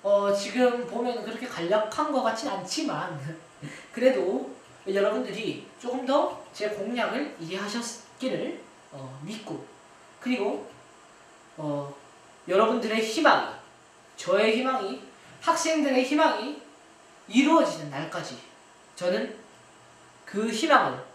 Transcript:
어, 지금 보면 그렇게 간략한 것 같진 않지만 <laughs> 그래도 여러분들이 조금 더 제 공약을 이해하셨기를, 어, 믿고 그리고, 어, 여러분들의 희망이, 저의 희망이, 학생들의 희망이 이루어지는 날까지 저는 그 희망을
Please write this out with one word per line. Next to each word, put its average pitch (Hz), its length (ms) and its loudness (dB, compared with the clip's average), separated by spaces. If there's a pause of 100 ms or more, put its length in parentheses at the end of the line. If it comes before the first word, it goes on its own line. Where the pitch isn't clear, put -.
어, 202 320 4
지금 240 540 2
보면 233 360 -4
그렇게 233 240 -8
간략한 214 640 0
것 254 120 0
같진 226 240 -2
않지만 156 880 -4 (240)
<laughs> - 300 -16
그래도 240 640 2 (320)
여러분들이 208 800 -2 (120)
조금 254 260 -6
더 285 340 2 (120)
제 208 180 -4
공약을 233 720 -4
이해하셨기를, 208 1200 -6 (300)
어, 135 320 -14
믿고 175 420 -10 (540)
그리고, 208 500 -2 (880)
어, 143 360 -4 (540)
여러분들의 220 580 4
희망이, - 480 4 (600)
저의 220 420 2
희망이, 262 440 -2 (400)
학생들의 294 600 2
희망이 294 580 2 (680)
이루어지는 240 640 4
날까지 147 480 -8 (580)
저는 185 420 -2 (880)
그 220 240 -2
희망을 - 540 2 (120)